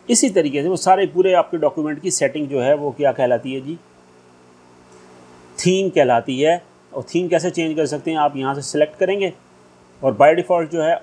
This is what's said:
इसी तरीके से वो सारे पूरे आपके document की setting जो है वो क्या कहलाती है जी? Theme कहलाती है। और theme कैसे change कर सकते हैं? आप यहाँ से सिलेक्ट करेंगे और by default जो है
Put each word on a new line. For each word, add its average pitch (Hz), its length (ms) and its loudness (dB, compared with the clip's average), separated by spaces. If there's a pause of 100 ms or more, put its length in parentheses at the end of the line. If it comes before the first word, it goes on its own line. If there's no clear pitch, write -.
इसी 240 220 4
तरीके 147 320 0
से 165 60 -2
वो 185 80 0
सारे 190 300 4
पूरे 185 280 2
आपके 170 240 2
document 151 420 -2
की 180 100 -6
setting 147 380 -2
जो 139 120 -2
है 135 160 2
वो 143 160 -4
क्या 135 200 0
कहलाती 123 420 0
है 135 60 -8
जी? 147 160 -12 (1800)
Theme 190 320 0
कहलाती 127 500 0
है। 165 220 0 (300)
और 131 120 -10
theme 175 240 -4
कैसे 175 220 0
change 160 260 -4
कर 156 100 0
सकते 143 240 -6
हैं? 160 80 -2
आप 147 180 0
यहाँ 135 180 -4
से 143 80 -10
सिलेक्ट 151 360 -2
करेंगे 190 340 -2 (680)
और 131 100 0
by 139 220 6
default 165 380 -2
जो 165 100 -2
है 160 200 0